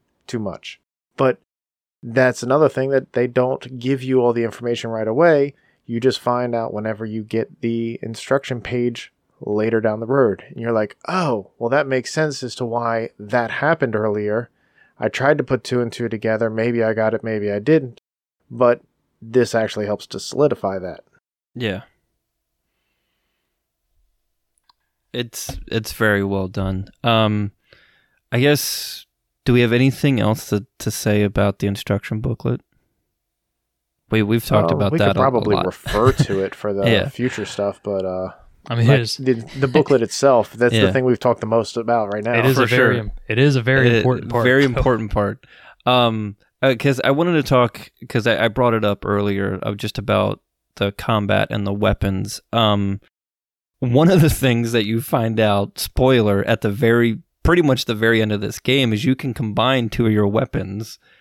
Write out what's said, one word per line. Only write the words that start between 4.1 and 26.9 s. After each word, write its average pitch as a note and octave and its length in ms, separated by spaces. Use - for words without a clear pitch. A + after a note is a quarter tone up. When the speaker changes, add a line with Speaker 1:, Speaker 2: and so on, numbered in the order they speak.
Speaker 1:
all A#2+ 120
the A#2 100
information A#2 460
right A2 180
away. C#3+ 460
You A#2 120
just B2+ 200
find B2 360
out A2+ 180
whenever G#2+ 320
you G#2+ 180
get A2+ 380
the A#2 420
instruction A#2+ 580
page A#2+ 500
later A2 380
down G#2+ 180
the A2+ 60
road. A#2+ 440
And - 120
you're A#2 100
like, G#2+ 240
"Oh, D3+ 500
well, A#2 140
that C#3+ 160
makes C3 260
sense D3+ 300
as A#2+ 120
to B2+ 100
why A#2 520
that A2+ 320
happened C#3 460
earlier. G#2+ 560
I A2+ 100
tried C#3+ 300
to C3+ 40
put A#2+ 200
two B2 180
and A#2 100
two A#2+ 160
together. A2 440
Maybe A2+ 320
I A2 100
got A2 220
it, - 80
maybe G#2+ 280
I G#2 60
didn't." C3 420
But A#2+ 300
this A#2 360
actually G#2+ 320
helps G2+ 200
to - 120
solidify G#2+ 580
that. F2+ 260
Speaker 2:
Yeah. G#2+ 260
It's, - 440
it's A2 260
very G#2 300
well G2 240
done. F#2+ 400